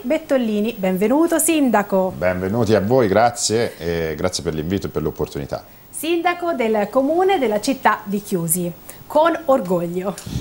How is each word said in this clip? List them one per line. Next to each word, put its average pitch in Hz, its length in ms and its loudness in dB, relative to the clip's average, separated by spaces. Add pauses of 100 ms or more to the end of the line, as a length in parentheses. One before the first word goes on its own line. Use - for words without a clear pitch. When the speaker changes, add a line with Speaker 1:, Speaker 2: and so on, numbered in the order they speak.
Speaker 1:
Bettolini. 247 720 0
Benvenuto, 233 640 2
sindaco. 214 760 2
Speaker 2:
Benvenuti 95 600 2
a 98 60 4
voi, 117 260 4
grazie, 107 720 2
e 82 360 -2
grazie 85 280 -4
per 80 100 -2
l'invito 85 320 -2
e 78 60 -6
per 76 100 -4
l'opportunità. 73 640 -6 (240)
Speaker 1:
Sindaco 349 640 -2
del 220 380 0
comune 339 480 2
della 214 220 0
città 226 420 0
di 202 180 -4
Chiusi, 170 500 -2 (360)
con 320 280 4 (100)
orgoglio. 180 680 0 (280)